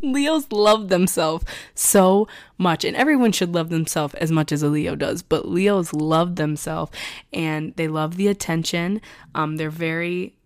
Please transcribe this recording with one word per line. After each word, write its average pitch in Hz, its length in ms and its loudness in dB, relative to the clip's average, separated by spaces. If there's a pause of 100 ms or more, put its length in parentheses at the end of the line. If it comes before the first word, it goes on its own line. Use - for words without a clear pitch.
Leos 285 480 0
love 214 380 4
themselves 175 560 2 (320)
so 196 540 4 (280)
much, 175 280 0
and - 100 -4
everyone 254 380 4
should 175 200 -2
love 165 160 -2
themselves 160 460 -2
as 160 160 -2
much 156 220 2
as 147 100 0
a 147 60 2
Leo 156 260 -2
does, - 260 -4
but - 280 -2
Leos 190 420 2
love 160 460 0
themselves, 156 560 -4 (400)
and 156 420 -4
they 160 140 -2
love 156 260 -2
the 196 120 2
attention. 175 760 -2 (340)
Um, 156 220 -2
they're 156 120 -4
very 170 680 -6 (100)